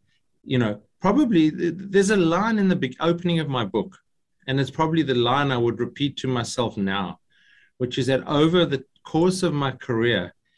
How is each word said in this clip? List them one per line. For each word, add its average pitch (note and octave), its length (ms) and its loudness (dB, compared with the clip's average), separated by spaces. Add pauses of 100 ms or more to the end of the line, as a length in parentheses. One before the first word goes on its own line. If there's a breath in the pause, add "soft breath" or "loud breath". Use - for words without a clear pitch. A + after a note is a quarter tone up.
(440)
you B2+ 160 0
know, G#2 240 -2 (180)
probably G3 480 4
th-, F3 280 -2
there's F#3+ 340 2
a G#3+ 40 4
line G3 440 2
in G3 80 2
the F#3 80 2
big C3 240 -4
opening E3+ 400 0
of D3+ 100 -4
my B2 160 -2
book, G2 320 -4 (480)
and C3+ 140 -2
it's C3+ 100 0
probably D#3+ 320 0
the C3 140 0
line C3 360 2
I B2+ 60 0
would A#2 220 0
repeat C3+ 380 -4
to - 100 -6
myself A#2 500 -4
now, G2 420 -4 (600 soft breath)
which B2 180 -4
is B2 80 -2
that C3+ 220 0
over D#3+ 400 4
the C#3 180 -6 (180)
course F#3 380 0
of F3 100 0
my C#3+ 200 -2
career, A2+ 640 -2 (220)